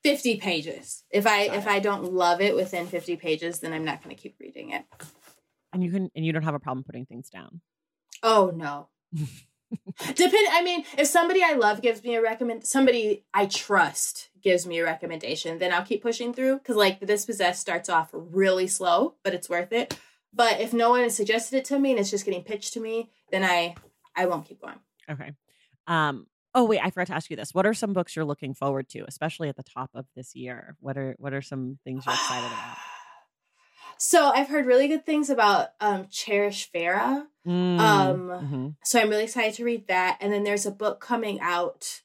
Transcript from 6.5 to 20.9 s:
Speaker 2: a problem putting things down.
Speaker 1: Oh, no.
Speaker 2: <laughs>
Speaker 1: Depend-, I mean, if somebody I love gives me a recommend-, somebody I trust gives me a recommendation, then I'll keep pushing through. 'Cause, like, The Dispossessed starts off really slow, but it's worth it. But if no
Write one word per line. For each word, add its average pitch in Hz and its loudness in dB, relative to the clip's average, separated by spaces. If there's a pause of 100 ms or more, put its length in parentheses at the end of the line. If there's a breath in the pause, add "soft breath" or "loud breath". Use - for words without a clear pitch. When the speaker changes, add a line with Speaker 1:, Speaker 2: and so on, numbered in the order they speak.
Speaker 2:
a 147 -4
problem 131 -8
putting 123 -14
things - -18
down. - -18 (640)
Speaker 1:
Oh, 214 6
no. 143 -8 (240)
Speaker 2:
<laughs> 165 -6 (960 loud breath)
Speaker 1:
Depend-, 370 6
I 339 4
mean, 349 -2 (120)
if 240 4
somebody 349 4
I 320 4
love 214 2
gives 226 0
me 240 -4
a 226 2
recommend-, 226 -2
somebody 240 4 (100)
I 202 4
trust - 0 (100)
gives 175 2
me 170 -4
a 170 0
recommendation, 160 -6
then 180 0
I'll 180 0
keep 208 -4
pushing 240 -4
through. 262 0
'Cause, 233 -4
like, 196 4
The 202 -10
Dispossessed 196 0
starts 170 -4
off 165 2
really 185 2
slow, 190 2
but 180 -2
it's 175 -8
worth 175 -2
it. - -2 (340 loud breath)
But 240 4
if 226 -2
no 233 4